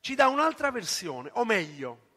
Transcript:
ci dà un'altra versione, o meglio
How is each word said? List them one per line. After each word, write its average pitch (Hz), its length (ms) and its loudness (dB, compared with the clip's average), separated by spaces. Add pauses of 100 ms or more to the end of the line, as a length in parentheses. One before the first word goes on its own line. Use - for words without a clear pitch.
ci 262 120 -6
dà 269 140 6
un'altra 294 420 2
versione, 160 640 -6
o 240 120 0
meglio 147 720 -2